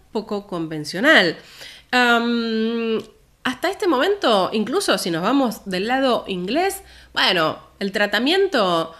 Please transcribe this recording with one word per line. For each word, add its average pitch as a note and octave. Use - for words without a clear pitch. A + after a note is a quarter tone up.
poco G3+
convencional. E3+
Am, A#3
hasta B3+
este G4
momento, C#4+
incluso A3+
si F#3+
nos E3
vamos B3
del F#3+
lado B3+
inglés, A3+
bueno, F3+
el G3+
tratamiento, G#3